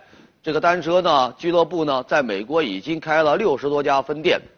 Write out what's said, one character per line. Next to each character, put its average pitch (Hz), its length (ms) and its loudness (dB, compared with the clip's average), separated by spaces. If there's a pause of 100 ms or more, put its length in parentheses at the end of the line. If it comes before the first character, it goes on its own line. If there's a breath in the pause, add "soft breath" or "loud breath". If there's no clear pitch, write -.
(420 soft breath)
这 156 120 -4
个 156 80 0
单 175 200 2
车 170 200 2
呢 139 360 2
俱 170 140 -2
乐 170 140 4
部 160 180 -4
呢， 135 200 0
在 151 200 0
美 104 200 -4
国 156 200 -2
已 98 160 -6
经 156 180 -6
开 156 240 0
了 151 140 2
六 180 220 0
十 131 100 -6
多 143 160 0
家 139 180 2
分 151 200 -8
店 151 180 0 (180)